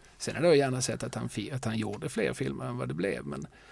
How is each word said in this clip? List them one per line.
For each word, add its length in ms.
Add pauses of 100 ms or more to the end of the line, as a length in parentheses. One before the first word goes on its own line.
(180)
Sen 180
hade 120
jag 100
gärna 240
sett 220
att 120
han 140
fi-, 220
att 140
han 120
gjorde 320
fler 240
filmer 320
än 120
vad 100
det 60
blev, 320
men, 220 (240)